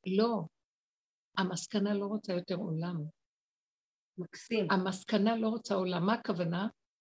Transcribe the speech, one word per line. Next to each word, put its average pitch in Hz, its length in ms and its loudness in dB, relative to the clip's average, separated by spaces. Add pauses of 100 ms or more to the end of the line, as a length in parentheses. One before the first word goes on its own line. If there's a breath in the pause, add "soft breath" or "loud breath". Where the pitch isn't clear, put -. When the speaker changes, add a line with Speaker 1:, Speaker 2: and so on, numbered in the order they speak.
Speaker 1:
לא. 208 360 2 (960)
המסקנה 196 560 0
לא 202 120 0
רוצה 202 280 -2
יותר 180 220 -2
עולם. 170 420 -4 (1200)
Speaker 2:
מקסים. 185 540 -2
Speaker 1:
המסקנה 196 640 2
לא 220 120 0
רוצה 220 280 -2
עולם. 180 300 0
מה 214 80 4
הכוונה? 180 540 0 (340)